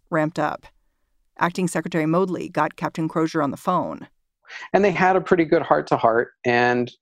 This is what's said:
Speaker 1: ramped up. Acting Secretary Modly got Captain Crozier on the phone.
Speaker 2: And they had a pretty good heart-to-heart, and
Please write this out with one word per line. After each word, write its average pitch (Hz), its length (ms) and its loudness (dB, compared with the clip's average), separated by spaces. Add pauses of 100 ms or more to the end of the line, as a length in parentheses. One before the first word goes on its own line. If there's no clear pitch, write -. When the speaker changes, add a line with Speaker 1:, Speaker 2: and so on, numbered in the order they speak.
(100)
Speaker 1:
ramped 156 280 -2
up. - 280 -4 (720)
Acting 175 300 -2
Secretary 165 360 -4
Modly 170 460 -2
got 156 260 -2
Captain 160 320 -6
Crozier 160 320 -2
on 143 100 -2
the - 60 -10
phone. 135 520 -6 (680)
Speaker 2:
And 190 100 4
they 202 60 4
had 185 260 2
a 180 40 4
pretty 170 240 2
good 156 180 2
heart-to-heart, 131 680 2 (120)
and 123 460 2 (120)